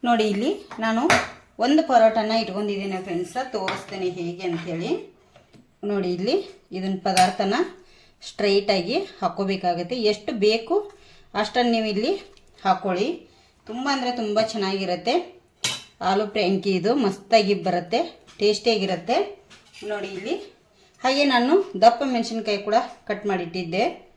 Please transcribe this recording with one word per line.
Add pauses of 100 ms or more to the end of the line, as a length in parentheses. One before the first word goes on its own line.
ನೋಡಿ,
ಇಲ್ಲಿ (320)
ನಾನು (600)
ಒಂದು (100)
ಪರೋಟನ (100)
ಇಟ್ಕೊಂಡಿದ್ದೇನೆ
ಫ್ರೆಂಡ್ಸ್, (160)
ತೋರಿಸ್ತೇನೆ (120)
ಹೇಗೆ
ಅಂಥೇಳಿ. (1000)
ನೋಡಿ,
ಇಲ್ಲಿ (400)
ಇದನ್ನ (100)
ಪದಾರ್ಥನ (720)
ಸ್ಟ್ರೈಟಾಗಿ (240)
ಹಾಕ್ಕೋಬೇಕಾಗತ್ತೆ. (160)
ಎಷ್ಟು (140)
ಬೇಕು (680)
ಅಷ್ಟನ್ನು
ನೀವು
ಇಲ್ಲಿ (520)
ಹಾಕ್ಕೊಳ್ಳಿ. (600)
ತುಂಬ
ಅಂದರೆ (100)
ತುಂಬ (140)
ಚೆನ್ನಾಗಿರುತ್ತೆ. (920)
ಆಲೂ (100)
ಫ್ರ್ಯಾಂಕಿ
ಇದು (140)
ಮಸ್ತಾಗಿ (120)
ಬರುತ್ತೆ, (400)
ಟೇಸ್ಟಿಯಾಗಿರುತ್ತೆ. (720)
ನೋಡಿ,
ಇಲ್ಲಿ (680)
ಹಾಗೆ (100)
ನಾನು (300)
ದಪ್ಪ (100)
ಮೆಣಸಿನ್ಕಾಯಿ
ಕೂಡ (320)
ಕಟ್
ಮಾಡಿಟ್ಟಿದ್ದೆ. (320)